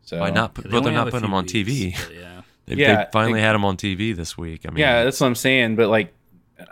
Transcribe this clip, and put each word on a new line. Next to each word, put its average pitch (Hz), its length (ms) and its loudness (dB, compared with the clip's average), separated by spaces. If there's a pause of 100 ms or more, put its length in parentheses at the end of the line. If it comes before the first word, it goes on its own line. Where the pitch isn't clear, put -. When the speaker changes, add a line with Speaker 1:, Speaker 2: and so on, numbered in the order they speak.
Speaker 1:
So 85 180 -8
Speaker 2:
Why 98 100 -2
not 110 240 -2
put, - 120 -14
Speaker 3:
Yeah, 95 40 -10
they - 20 -2
Speaker 2:
but 120 60 2
Speaker 3:
only 120 120 2
Speaker 2:
they're 117 80 0
Speaker 3:
have 117 80 0
Speaker 2:
not - 20 -4
Speaker 3:
a - 40 -4
Speaker 2:
putting 113 160 -4
Speaker 3:
few - 0 -
Speaker 2:
him 95 60 -2
on 92 120 0
T 107 160 -2
V. 117 240 -2
Speaker 3:
weeks, 90 200 -6
but 82 100 -18
yeah. 87 240 -18 (260)
Speaker 2:
They, - 100 -4
Speaker 1:
Yeah, 127 280 4
Speaker 2:
they - 80 -10
finally 110 280 2
Speaker 1:
they 107 60 2
Speaker 2:
had 110 80 4
him 104 100 2
on 98 120 0
T 98 180 -4
V 107 180 -2
this 85 260 -8
week. 82 280 -10
I 80 40 -8
mean, 73 80 -6
Speaker 1:
Yeah, 123 260 4
that's 131 160 0
what 139 60 4
I'm 123 80 2
saying, 123 420 2
but, 110 120 4
like, 110 240 2 (600)